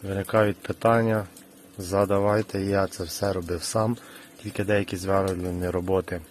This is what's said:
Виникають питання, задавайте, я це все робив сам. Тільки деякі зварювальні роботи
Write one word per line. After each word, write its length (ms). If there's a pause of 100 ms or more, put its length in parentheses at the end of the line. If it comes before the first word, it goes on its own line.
Виникають 540
питання, 680 (520)
задавайте, 840
я 240
це 180
все 280
робив 300
сам. 340 (460)
Тільки 220
деякі 320
зварювальні 720
роботи 520 (100)